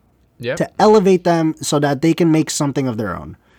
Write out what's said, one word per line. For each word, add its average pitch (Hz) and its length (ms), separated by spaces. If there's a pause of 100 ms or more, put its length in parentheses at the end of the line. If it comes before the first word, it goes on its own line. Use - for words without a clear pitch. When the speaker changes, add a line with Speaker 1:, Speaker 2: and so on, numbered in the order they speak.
(400)
Speaker 1:
Yep. 117 180
Speaker 2:
to - 200
elevate 196 460
them 165 380
so - 160
that 143 240
they 165 100
can 165 180
make 156 200
something 139 360
of 113 120
their 98 180
own. 80 200 (220)